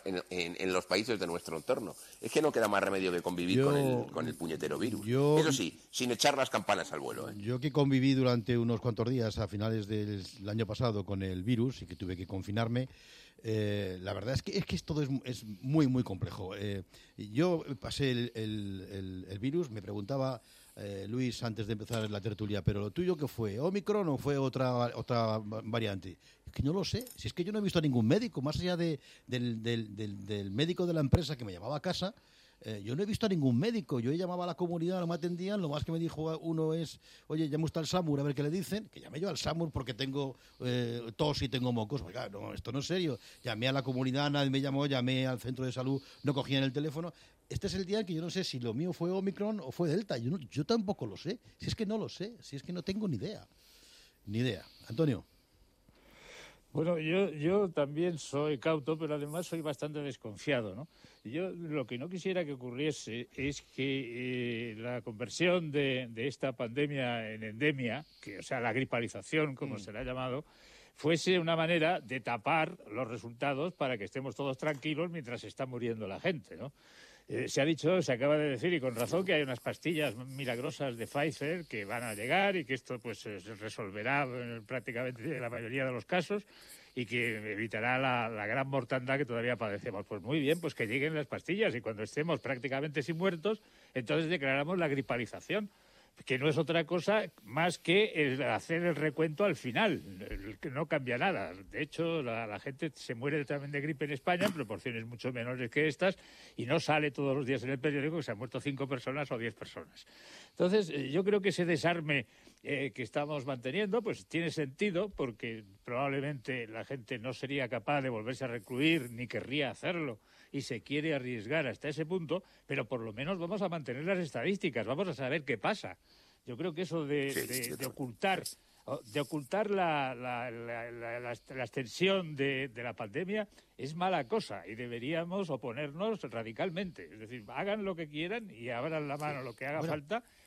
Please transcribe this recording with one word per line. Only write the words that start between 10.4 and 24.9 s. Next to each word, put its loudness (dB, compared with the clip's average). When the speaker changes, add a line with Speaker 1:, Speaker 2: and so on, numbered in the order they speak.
Speaker 2:
año 0
pasado 2
con -2
el -2
virus 2
y -10
que -12
tuve -4
que -6
confinarme, 0
eh, 0
la -4
verdad -2
es -2
que, -4
es 0
que 0
todo 0
es, 2
es -4
muy, 4
muy 6
complejo. -4
Eh, -2
yo 2
pasé 0
el, 2
el, -4
el, -6
el -6
virus, 0
me -8
preguntaba, -2
eh, -6
Luis, 0
antes -2
de 0
empezar -2
la -2
tertulia, -2
"¿pero 4
lo -2
tuyo 2
qué 0
fue? -2
¿Omicron 2
o 2
fue 0
otra, 2